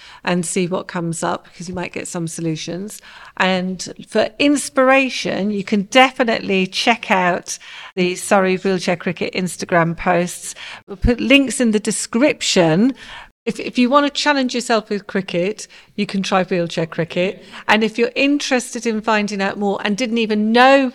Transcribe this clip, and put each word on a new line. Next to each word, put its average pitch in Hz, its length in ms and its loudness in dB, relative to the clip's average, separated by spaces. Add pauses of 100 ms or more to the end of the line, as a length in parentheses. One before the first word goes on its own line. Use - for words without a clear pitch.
(240)
and 180 220 -2
see 180 220 -2
what 190 220 -6
comes 170 340 -6
up, 175 220 -4
because 175 240 -16
you 180 60 -10
might 175 180 -8
get - 140 -10
some 170 200 -6
solutions. 165 720 -8 (360)
And 185 560 -2 (140)
for - 300 0
inspiration, 262 1120 2
you 202 120 -4
can 202 200 0
definitely 220 840 2
check - 420 -2
out 185 480 0 (380)
the 180 200 0
Surrey 185 420 2
Wheelchair 185 400 0
Cricket - 360 -6
Instagram 170 640 0
posts. 175 600 -2 (320)
We'll 196 100 -14
put 233 240 2
links 254 400 2
in 226 100 2
the 214 80 2
description. 214 1120 2 (520)
If, - 140 -6
if - 180 -6
you 247 140 4
want 285 160 4
to - 20 0
challenge 277 460 0
yourself 226 340 -2
with 202 160 -6
cricket, 190 600 -4 (280)
you 208 120 -2
can 190 160 -2
try 185 200 2
wheelchair 170 440 -2
cricket. 180 560 -4 (240)
And 214 160 4
if 220 120 -2
you're 233 200 0
interested 269 720 0
in 220 140 -2
finding 208 380 0
out 196 200 -2
more 202 240 0
and 208 120 0
didn't 233 220 -2
even 214 340 0
know 262 440 6